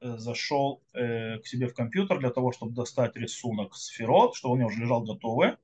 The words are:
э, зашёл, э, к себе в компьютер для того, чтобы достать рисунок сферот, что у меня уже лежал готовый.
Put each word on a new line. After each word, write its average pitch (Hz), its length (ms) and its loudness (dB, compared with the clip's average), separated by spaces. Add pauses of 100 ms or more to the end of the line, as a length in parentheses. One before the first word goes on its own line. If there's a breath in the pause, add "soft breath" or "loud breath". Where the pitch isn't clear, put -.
э, 123 160 -6
зашёл, 135 680 0 (120)
э, 113 440 -2
к - 80 -18
себе 123 200 0
в - 80 -6
компьютер 170 460 0
для 127 100 2
того, 127 220 0
чтобы 117 200 -8
достать 117 440 0
рисунок 113 580 -6
сферот, 170 600 2
что 131 140 -2
у 123 60 4
меня 123 100 2
уже 107 140 -2
лежал 117 220 2
готовый. 113 600 0